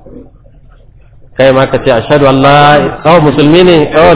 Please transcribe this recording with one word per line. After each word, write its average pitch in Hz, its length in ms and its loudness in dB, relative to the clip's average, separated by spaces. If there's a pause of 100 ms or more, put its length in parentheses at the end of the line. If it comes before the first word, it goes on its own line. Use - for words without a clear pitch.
(1400)
Kai 135 140 0
ma 131 140 -2
ka 160 160 -4
ce, 135 80 -2
"Ashhadu 139 360 -2
an 135 160 0
la," 147 640 0
oh, 165 180 2
musulmi 147 420 0
ne? 160 300 0
Oh, 170 220 2